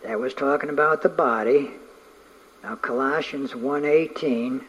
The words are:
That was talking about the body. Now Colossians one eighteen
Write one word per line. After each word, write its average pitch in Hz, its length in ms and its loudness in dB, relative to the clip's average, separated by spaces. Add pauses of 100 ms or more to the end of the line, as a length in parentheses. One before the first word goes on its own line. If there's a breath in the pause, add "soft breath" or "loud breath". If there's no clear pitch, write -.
That 220 180 -4
was 131 140 -4
talking 143 340 0
about 151 340 2
the - 60 6
body. 135 640 2 (920)
Now 113 140 -10
Colossians 135 800 -2
one 143 300 -2
eighteen 139 840 0